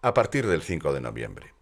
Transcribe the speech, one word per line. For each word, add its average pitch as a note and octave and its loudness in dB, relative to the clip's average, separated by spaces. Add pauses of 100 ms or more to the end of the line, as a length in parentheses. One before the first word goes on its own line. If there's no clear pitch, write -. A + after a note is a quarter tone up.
a G3+ 2
partir B2 2
del E2 2
cinco D#2 -2
de C#2 -2
noviembre. A1 -10